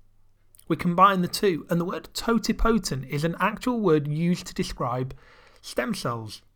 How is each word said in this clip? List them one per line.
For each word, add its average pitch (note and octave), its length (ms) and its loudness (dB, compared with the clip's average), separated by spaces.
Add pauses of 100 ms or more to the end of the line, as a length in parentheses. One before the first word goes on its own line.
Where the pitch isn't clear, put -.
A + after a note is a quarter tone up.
(680)
We D#3+ 100 0
combine F#3 440 4
the F3 60 0
two, F3 420 0
and E3+ 120 2
the E3+ 40 -2
word E3 280 -8
totipotent A3 960 2
is D3 160 -2
an E3+ 160 0
actual A3 400 -2
word D#3 260 4
used E3+ 400 0
to - 60 -14
describe C3 600 -4 (480)
stem B3 320 -4
cells. A#2 500 -8 (120)